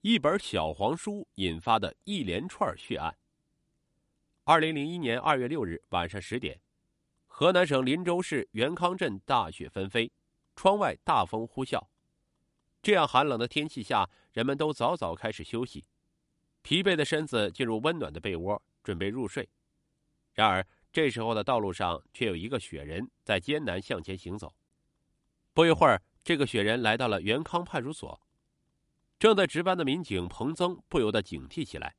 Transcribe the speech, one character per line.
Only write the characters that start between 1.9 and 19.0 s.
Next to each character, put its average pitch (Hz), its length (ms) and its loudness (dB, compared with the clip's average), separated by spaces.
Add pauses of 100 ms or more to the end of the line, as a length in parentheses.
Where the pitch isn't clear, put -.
一 196 200 -4
连 98 240 -4
串 165 300 -2
血 - 180 -8
案。 80 180 -6 (1300)
二 160 140 6
零 160 160 2
零 143 120 -4
一 170 100 -6
年 127 240 -2
二 151 160 2
月 127 100 0
六 147 160 -2
日 85 280 -4
晚 85 180 0
上 98 100 -8
十 - 220 -6
点， - 180 -8 (680)
河 170 260 4
南 180 140 6
省 135 180 2
林 147 180 0
州 175 200 -2
市 143 300 -4
元 127 220 0
康 180 220 -6
镇 120 300 -4
大 110 240 0
雪 - 180 -12
纷 95 220 -6
飞， 117 200 -2 (460)
窗 196 220 4
外 180 260 0
大 139 180 4
风 110 240 -4
呼 131 160 -8
啸。 - 240 -4 (960)
这 208 140 4
样 165 120 4
寒 135 200 4
冷 127 120 0
的 117 80 0
天 151 220 -2
气 131 140 -10
下， 101 260 0 (240)
人 113 120 -2
们 139 120 0
都 151 160 0
早 143 240 0
早 85 180 -4
开 110 160 -6
始 - 140 -12
休 120 220 -4
息， - 180 -16 (800)
疲 175 200 0
惫 185 140 2
的 151 80 0
身 156 220 -2
子 107 240 0
进 123 160 -4
入 113 140 0
温 160 180 0
暖 98 120 -6
的 78 80 -10
被 95 180 -4
窝， 92 260 -4 (200)
准 95 160 -6
备 95 120 -2